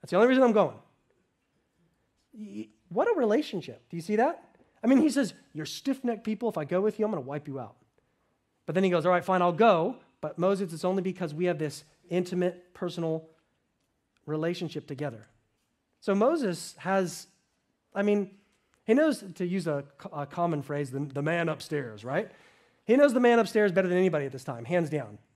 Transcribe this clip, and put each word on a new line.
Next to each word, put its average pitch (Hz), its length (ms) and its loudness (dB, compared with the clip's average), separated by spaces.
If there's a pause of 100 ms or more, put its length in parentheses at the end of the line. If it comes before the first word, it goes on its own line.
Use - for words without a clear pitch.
That's - 80 -12
the 175 60 0
only 226 120 6
reason 262 140 6
I'm 240 100 6
going." 160 240 2 (1600)
Y-, 214 320 -12 (220)
what 233 160 0
a 453 100 2
relationship. 220 720 -2
Do 170 80 -12
you 165 60 -8
see 208 140 -2
that? 254 280 0 (400)
I 233 40 2
mean, 269 100 8
he 311 100 6
says, 254 240 0 (220)
"You're 151 100 -8
stiff-necked 240 600 -6
people. 220 260 -4
If - 80 -6
I 156 60 -4
go 180 180 0
with 214 160 -2
you, 214 80 0
I'm 214 60 -2
gonna 156 100 -6
wipe 143 260 -10
you 135 120 -8
out." 110 160 -16 (920)
But 156 80 -6
then 190 100 2
he 190 60 4
goes, 170 160 2
"All 180 60 4
right, 175 120 2
fine, 185 160 2
I'll 175 120 4
go. 190 440 4 (240)
But 151 180 -10
Moses, 185 340 0
it's 160 120 -12
only 185 180 0
because 180 320 -6
we 175 120 -2
have 175 120 -2
this 151 260 -8 (260)
intimate, 180 640 -2
personal 165 540 -6 (1000)
relationship 160 600 -6
together." 131 400 -10 (760)
So 294 160 0
Moses 247 640 0
has, 185 500 -2 (680)
I 202 80 -2
mean, 208 300 2 (520)
he 226 100 4
knows, 302 280 2 (140)
to 180 100 -4
use 175 220 -4
a 143 160 -4 (140)
co-, - 140 -16
a 143 140 -8
common 170 360 -2
phrase, 143 280 -6
the, 135 80 -6
the 143 240 -6
man 165 260 0
upstairs, 131 560 -8
right? 160 240 -4 (560)
He 226 120 4
knows 285 180 6
the 254 60 4
man 240 180 6
upstairs 208 320 2
better 185 160 2
than 180 120 2
anybody 165 280 2
at 131 60 -10
this 131 100 -12
time, 120 220 -10
hands 160 260 0
down. 117 280 -6 (180)